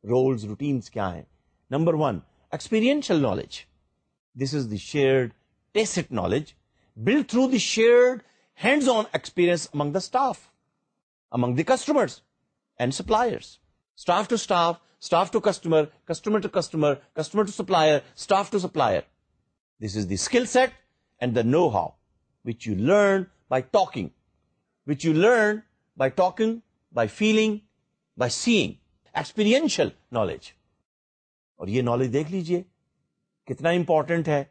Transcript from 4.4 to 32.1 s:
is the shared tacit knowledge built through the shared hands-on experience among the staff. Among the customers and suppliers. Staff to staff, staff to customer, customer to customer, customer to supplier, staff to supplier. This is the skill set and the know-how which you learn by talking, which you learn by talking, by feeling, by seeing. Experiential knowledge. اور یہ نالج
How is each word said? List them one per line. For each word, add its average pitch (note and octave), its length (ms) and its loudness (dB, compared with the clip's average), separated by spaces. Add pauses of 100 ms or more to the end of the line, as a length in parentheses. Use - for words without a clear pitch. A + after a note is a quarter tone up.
is C3 200 -4
the G2 140 -8
shared C3+ 480 2 (380)
tacit G#3 380 -2
knowledge G#2+ 440 -2 (480)
built B3 240 2
through B3+ 200 2
the B3+ 120 0
shared A#3+ 640 4 (400)
hands-on B3 500 2
experience E3+ 600 0
among D3 200 -2
the F#3 80 -2
staff. B3+ 480 -4 (840)
Among B2 220 0
the E3 160 0
customers B3+ 500 0 (580)
and B2 140 -2
suppliers. A3 540 -2 (560)
Staff F3+ 240 0
to A#3 100 -2
staff, E3+ 420 0 (280)
staff F3 240 2
to A3 100 0
customer, E3 400 2 (300)
customer G#3 340 -2
to G#3 40 -6
customer, D#3 420 0 (220)
customer F#3+ 320 -2
to G3+ 60 -10
supplier, D#3+ 500 2 (140)
staff G3 360 0
to G#3 80 0
supplier. B2+ 440 0 (800)
This G#2 140 -8
is G#2 120 -2
the F#2+ 180 -4
skill B3 200 0
set B3+ 260 0 (500)
and A#2+ 180 -2
the A2+ 40 0
know-how A#2 440 0 (580)
which A2+ 200 -10
you G#2+ 100 -4
learn F#3+ 520 2 (220)
by C3 120 0 (180)
talking, A#2+ 320 -4 (760)
which C#3+ 160 -6
you D#3+ 100 2
learn G#3+ 480 4 (360)
by C3+ 120 0
talking, G#3 460 0 (380)
by A2+ 140 0
feeling, A3 540 0 (560)
by B2 120 -2
seeing. G3+ 440 0 (420)
Experiential G#3+ 720 0 (280)
knowledge. F2 300 -4 (1120)
اور F#2 80 -10
یہ A#2+ 140 -2
نالج A#2+ 320 -2